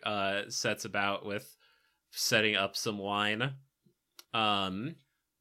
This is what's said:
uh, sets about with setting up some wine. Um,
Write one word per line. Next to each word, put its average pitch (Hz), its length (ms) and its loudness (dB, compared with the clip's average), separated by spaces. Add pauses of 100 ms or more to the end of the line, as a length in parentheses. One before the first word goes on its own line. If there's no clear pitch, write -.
uh, 101 460 0
sets 110 360 -2
about 101 400 0
with 104 300 -8 (540)
setting 107 460 2
up 98 200 2
some 107 220 -2
wine. 104 580 0 (800)
Um, 104 640 0 (460)